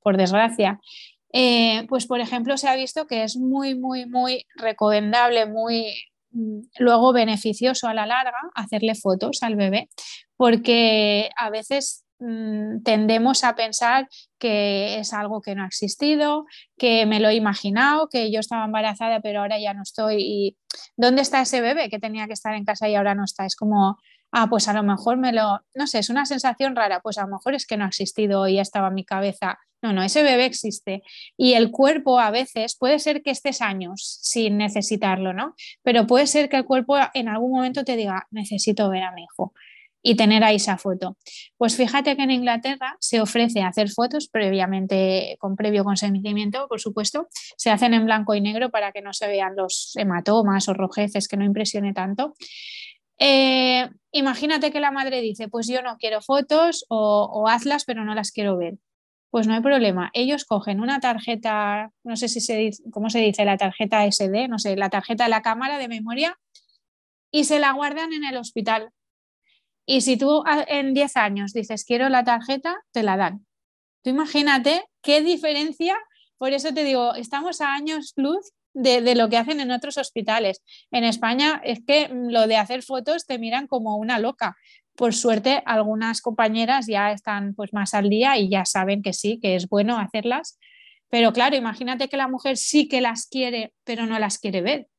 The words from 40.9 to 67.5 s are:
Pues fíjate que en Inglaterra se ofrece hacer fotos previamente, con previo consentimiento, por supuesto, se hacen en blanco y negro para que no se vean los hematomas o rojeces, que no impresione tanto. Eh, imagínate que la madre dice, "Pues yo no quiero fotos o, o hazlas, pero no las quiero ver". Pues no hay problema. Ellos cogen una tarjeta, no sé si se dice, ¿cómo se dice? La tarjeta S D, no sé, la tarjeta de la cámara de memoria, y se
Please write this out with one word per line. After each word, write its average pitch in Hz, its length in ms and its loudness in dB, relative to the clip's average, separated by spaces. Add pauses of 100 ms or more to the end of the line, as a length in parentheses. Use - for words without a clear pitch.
Pues 226 200 0
fíjate 269 400 2
que 277 60 -2
en 262 100 2
Inglaterra 254 680 -2
se 233 200 0
ofrece 233 420 2
hacer 202 280 0
fotos 247 380 -2
previamente, 190 1120 0
con 196 160 -4
previo 208 280 0
consentimiento, 208 840 -2
por 220 120 -6
supuesto, 214 480 -6 (280)
se - 140 0
hacen 226 240 4
en 226 100 4
blanco 220 300 2
y 208 60 0
negro 220 300 -2
para 208 220 -2
que 202 100 -10
no 202 100 -8
se 208 160 -4
vean 196 280 -2
los 185 400 -4
hematomas 202 720 2
o 190 60 2
rojeces, 202 540 -2
que - 80 -6
no 196 80 0
impresione 202 480 0
tanto. 202 420 -4 (840)
Eh, 262 680 4 (240)
imagínate 294 600 0
que 294 80 -4
la 285 100 0
madre 269 300 -4
dice, 220 280 -6
"Pues 226 200 -4
yo 254 140 -2
no 240 160 -8
quiero 220 240 -4
fotos 320 640 2
o, 208 440 2
o 214 160 0
hazlas, 269 360 0
pero 220 200 -6
no 214 100 -6
las 208 180 -4
quiero 202 240 -2
ver". 175 180 -4 (560)
Pues 226 160 2
no 220 80 2
hay 233 80 0
problema. 220 520 2
Ellos 277 300 0
cogen 202 360 -2
una 262 200 -2
tarjeta, 220 880 -2 (140)
no 233 120 -6
sé 233 120 -4
si 233 120 -4
se 226 160 -4
dice, 214 260 -2 (100)
¿cómo 214 180 -4
se 226 100 0
dice? 208 240 2
La 196 120 2
tarjeta 202 500 0
S 202 220 0
D, 226 200 -2
no 226 100 -4
sé, 202 180 -2
la 196 140 -2
tarjeta 214 340 -2
de 233 60 2
la 220 120 2
cámara 247 360 -2
de 254 100 -6
memoria, 233 500 -4 (920)
y 294 120 4
se 302 160 2